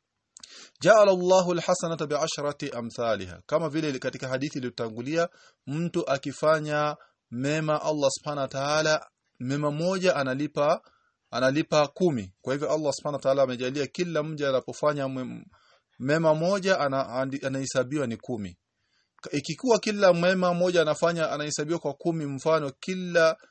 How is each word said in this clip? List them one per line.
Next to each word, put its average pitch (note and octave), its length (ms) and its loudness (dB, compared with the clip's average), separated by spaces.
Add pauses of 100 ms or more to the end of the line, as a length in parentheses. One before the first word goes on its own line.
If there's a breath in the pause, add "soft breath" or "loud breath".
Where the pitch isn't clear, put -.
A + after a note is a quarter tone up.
(840 loud breath)
"Ja'ala G3+ 300 8
Allahu F3+ 400 4
al-hasanata E3 540 -2
bi'asharati D3 640 -4
amthaliha." A2 760 -4
Kama D#3+ 220 0
vile D3 300 -2
katika B2+ 300 -6
hadithi C3 300 -4
iliyotangulia, B2 720 -4 (380 soft breath)
mtu D#3+ 440 -4
akifanya D3+ 840 0 (340 soft breath)
mema, D3+ 520 -2
Allah D3+ 280 0
Subhanahu D3 300 -6
wa C3 80 -4
Ta'ala, D3+ 580 0 (340)
mema C#3+ 300 -2
moja F3 460 0
analipa, C#3+ 680 0 (480 soft breath)
analipa C#3+ 580 2
kumi. B2 440 0 (100)
Kwa B2+ 120 -2
hivyo C#3+ 180 -2
Allah D3+ 200 0
Subhanahu D3 240 -6
wa - 60 -6
Ta'ala C3+ 200 4
amejalia B2+ 440 -2
kila E3+ 360 -4
mja D3 260 -4
anapofanya C3+ 600 0
mem-, B2+ 360 -8 (540 soft breath)
mema D#3 360 4
moja F3+ 460 2
ana-, C3+ 280 0
andi-, C3+ 380 -4
anahesabiwa C3+ 600 -2
ni A2+ 100 -4
kumi. G2+ 420 -8 (640)
Ka-, - 100 -12
ikikuwa E3+ 460 0
kila G3+ 360 4
mema F3+ 400 2
moja F3 280 2
anafanya D#3+ 480 0
anahesabiwa D3+ 480 -4
kwa C#3+ 160 -4
kumi, E3 320 -2
mfano C#3+ 540 0
kila F3 560 2 (140 soft breath)